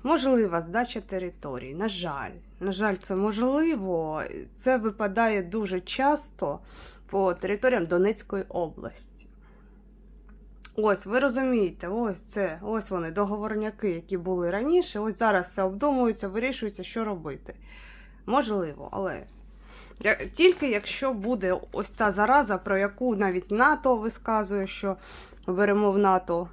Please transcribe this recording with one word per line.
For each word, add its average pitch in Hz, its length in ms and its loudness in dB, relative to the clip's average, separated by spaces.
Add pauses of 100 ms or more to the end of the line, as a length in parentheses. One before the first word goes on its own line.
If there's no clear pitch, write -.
Можлива 247 600 4
здача 220 380 -4
території. 151 760 -8
На 202 140 -2
жаль. 160 440 -6 (280)
На 190 120 -2
жаль, 202 220 0
це 190 220 -6
можливо. 202 1040 0 (340)
Це 254 200 2
випадає 214 680 0
дуже 185 380 -2
часто 262 800 -2 (460)
по 190 280 2
територіям 202 520 2
Донецької 190 640 2
області. - 760 -8 (1500)
Ось, 208 280 2
ви 220 120 0
розумієте, 240 720 2
ось 214 340 -4
це, 175 400 -4
ось 208 280 -4
вони, 170 200 -2
договорняки, 208 800 -2
які 170 260 -6
були 175 340 -2
раніше, 285 480 0
ось 214 200 -4
зараз 196 280 4
все - 160 -4
обдумується, 220 640 2
вирішується, 214 560 -4
що 226 200 -6
робити. 160 500 -8 (720)
Можливо, 208 680 0
але 180 340 -4 (760)
я-, 208 160 2
тільки 311 540 4
якщо 240 420 -2
буде 196 440 -2 (160)
ось - 180 -4
та 214 200 0
зараза, 208 480 4
про 190 200 0
яку 202 380 0
навіть 185 340 0
нато 254 460 4
висказує, 208 720 -2
що 190 300 -4 (500)
беремо 202 440 4
в 196 80 2
нато 185 540 4